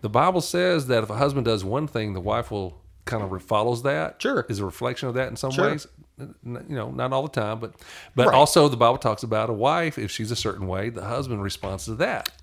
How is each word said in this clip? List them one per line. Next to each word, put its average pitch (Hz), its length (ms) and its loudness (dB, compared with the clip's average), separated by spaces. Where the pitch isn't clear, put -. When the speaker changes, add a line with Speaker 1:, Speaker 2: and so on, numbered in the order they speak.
Speaker 1:
the 120 80 -4
Bible 160 320 4
says 175 460 0
that 120 160 4
if 107 80 -4
a 107 60 -6
husband 139 300 2
does 107 180 0
one 123 220 -2
thing, 107 280 -4
the 92 60 -6
wife 107 300 -2
will 98 300 -6
kind 110 180 -4
of 95 100 -6
re-, 92 80 -6
follows 117 420 0
that. 147 400 -2
Speaker 2:
Sure. 262 260 0
Speaker 1:
Is 101 120 -4
a 101 40 -2
reflection 120 440 -6
of 117 60 -4
that 127 140 -2
in - 80 -10
some 135 140 -4
Speaker 2:
Sure. 160 200 2
Speaker 1:
ways. 151 160 -6
N-, 131 140 -14
n-, 120 220 -10
you 151 80 -6
know, 120 160 -6
not 127 200 -4
all 135 120 0
the 151 40 -6
time, 110 300 -4
but, 113 160 -10
but 123 140 6
Speaker 2:
Right. - 80 4
Speaker 1:
also 147 320 8
the 120 80 0
Bible 120 220 6
talks 110 260 -2
about 110 260 0
a - 20 -2
wife, 143 460 0
if 107 140 -6
she's 110 180 -6
a 120 60 -2
certain 98 320 -4
way, 95 200 -4
the 104 160 -10
husband 117 380 -4
responds 95 440 -6
to 110 100 -6
that. 175 340 -2